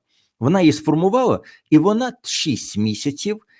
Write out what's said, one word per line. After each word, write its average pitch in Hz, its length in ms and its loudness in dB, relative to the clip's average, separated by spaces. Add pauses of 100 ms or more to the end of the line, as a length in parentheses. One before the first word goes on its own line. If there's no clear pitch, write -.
(400)
вона 165 200 2
її 156 120 6
сформувала, 185 680 0 (300)
і 156 80 6
вона 220 340 0 (100)
шість - 540 -6
місяців 139 640 -4 (200)